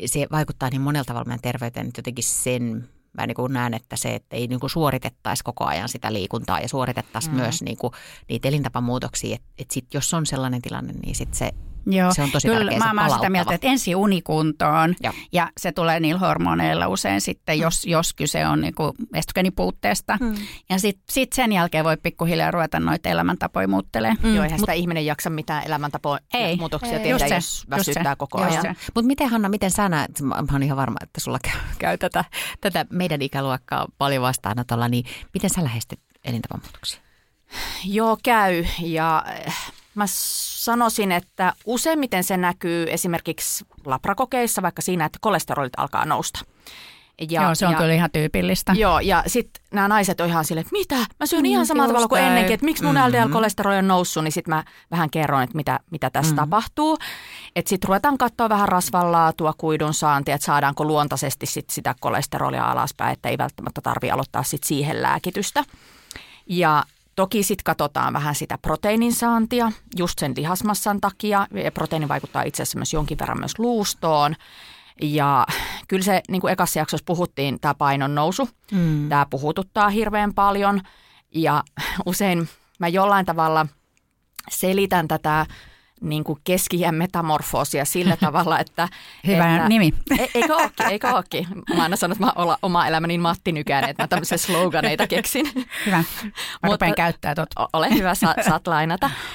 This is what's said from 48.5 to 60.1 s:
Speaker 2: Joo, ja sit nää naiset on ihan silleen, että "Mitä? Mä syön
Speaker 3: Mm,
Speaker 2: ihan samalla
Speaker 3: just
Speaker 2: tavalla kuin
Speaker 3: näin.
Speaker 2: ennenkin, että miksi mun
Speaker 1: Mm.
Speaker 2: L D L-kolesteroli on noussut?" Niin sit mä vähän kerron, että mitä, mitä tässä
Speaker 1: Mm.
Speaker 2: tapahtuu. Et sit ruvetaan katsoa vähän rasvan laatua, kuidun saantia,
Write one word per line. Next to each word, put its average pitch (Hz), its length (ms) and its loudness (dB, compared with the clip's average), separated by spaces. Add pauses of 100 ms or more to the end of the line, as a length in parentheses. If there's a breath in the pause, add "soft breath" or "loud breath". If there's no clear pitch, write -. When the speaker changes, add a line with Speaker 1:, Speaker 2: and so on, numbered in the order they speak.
Speaker 2:
Joo, 190 220 4
ja 175 280 4
sit 233 220 0 (240)
nää 202 140 2
naiset 202 340 2
on 175 60 2
ihan 165 180 2
silleen, 160 200 -2
että - 120 -18
"Mitä? 370 180 0 (240)
Mä 294 60 -2
syön 311 160 2
Speaker 3:
Mm, 269 40 4
Speaker 2:
ihan - 200 4
samalla 285 200 2
Speaker 3:
just 240 80 4
Speaker 2:
tavalla 233 140 4
kuin 202 140 2
Speaker 3:
näin. 185 100 4
Speaker 2:
ennenkin, 185 220 4
että 240 120 0
miksi 311 180 0
mun 285 120 4
Speaker 1:
Mm. 269 120 6
Speaker 2:
L 247 40 4
D 233 140 4
L-kolesteroli 208 520 2
on 190 100 4
noussut?" 180 360 2
Niin 156 80 0
sit 170 160 -4
mä 160 160 0 (280 loud breath)
vähän 165 180 0
kerron, 143 340 2
että 127 120 -4
mitä, 139 240 0 (120)
mitä 135 180 -2
tässä 156 220 2
Speaker 1:
Mm. 147 40 2
Speaker 2:
tapahtuu. 226 640 0 (580 loud breath)
Et 175 120 -2
sit 190 180 0
ruvetaan 196 320 2
katsoa 233 320 0
vähän 202 180 2
rasvan 180 440 2
laatua, 165 460 4
kuidun 156 360 0
saantia, 147 420 2